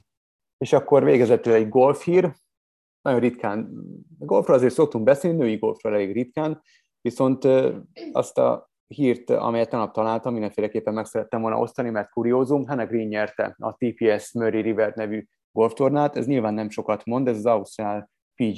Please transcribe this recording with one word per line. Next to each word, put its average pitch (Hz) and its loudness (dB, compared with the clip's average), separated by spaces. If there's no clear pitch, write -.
És - -2
akkor 139 4
végezetül 120 4
egy 110 4
golfhír. 143 2
Nagyon 127 2
ritkán, 113 -2
golfról 143 2
azért 123 4
szoktunk 147 0
beszélni, 143 2
női 117 0
golfról 110 -4
elég 98 0
ritkán, 156 -6
viszont, 131 0
ö, 131 4
azt - -4
a 123 0
hírt, 123 -2
amelyet 117 0
tegnap 110 -4
találtam, 113 -2
mindenféleképpen 107 -4
meg 107 -6
szerettem 113 -6
volna 110 -2
osztani, 117 -4
mert 104 -6
kuriózum, 127 0
Hannah 123 -4
Green 110 -2
nyerte 104 -4
a 110 -6
T 117 -4
P 107 2
S - -18
Murray 110 -2
River 107 -2
nevű 107 -8
golftornát. 139 0
Ez 123 -4
nyilván 113 0
nem 107 -6
sokat - -4
mond, 123 -2
ez 117 0
az 107 -4
ausztrál 104 -4
P - -4